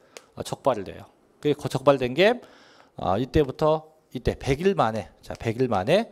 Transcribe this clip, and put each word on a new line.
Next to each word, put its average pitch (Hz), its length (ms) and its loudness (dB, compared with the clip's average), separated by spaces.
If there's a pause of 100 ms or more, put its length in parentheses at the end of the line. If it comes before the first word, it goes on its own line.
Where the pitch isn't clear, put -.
(360)
아, - 80 -10
적발이 113 400 -2
돼요. 87 220 -14 (340)
그게 147 140 0
거-, - 160 -6
적발된 131 440 2
게, 214 280 2 (560)
아, 92 200 0
이때부터 151 720 0 (220)
이때 117 240 -4
백 135 220 -2
일 190 160 2
만에, 110 340 -2 (120)
자, - 180 -14
백 113 220 -4
일 127 80 0
만에 120 420 0